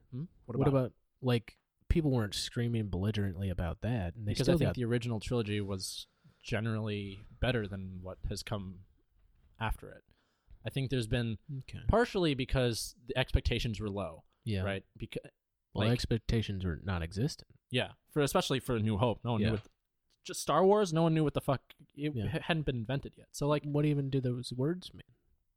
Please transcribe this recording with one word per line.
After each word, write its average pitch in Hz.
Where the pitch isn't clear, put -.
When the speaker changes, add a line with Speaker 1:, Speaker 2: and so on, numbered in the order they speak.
Speaker 1:
Hmm? 127
What 127
Speaker 2:
What 139
Speaker 1:
about? 139
Speaker 2:
about, 123
like, 123
people 151
weren't 113
screaming 117
belligerently 98
about 85
that, 101
and 107
they 107
Speaker 1:
Because 131
Speaker 2:
still 180
Speaker 1:
I 165
think 143
Speaker 2:
got -
Speaker 1:
the 123
original 117
trilogy 104
was 95
generally 104
better 120
than 95
what 92
has 101
come 95
after 107
it. -
I 117
think 135
there's 123
been 113
Speaker 2:
Okay. -
Speaker 1:
partially 180
because 123
the -
expectations 120
were 107
low, 85
Speaker 2:
Yeah. 101
Speaker 1:
right? 95
Beca-, 117
Speaker 2:
Well, 107
Speaker 1:
like 120
Speaker 2:
expectations 107
were 85
non-existent. 92
Speaker 1:
Yeah, 120
for, 147
especially 139
for 123
A 107
New 107
Hope, 117
no 120
one 110
Speaker 2:
Yeah. 104
Speaker 1:
knew 110
what, 113
just -
Star 165
Wars, 202
no 160
one 165
knew 160
what 143
the 131
fuck, 135
it 143
Speaker 2:
Yeah. 104
Speaker 1:
ha-, 151
hadn't 160
been 131
invented 120
yet. -
So, 143
like, 147
Speaker 2:
What 147
even 143
do 135
those 123
words 151
mean? -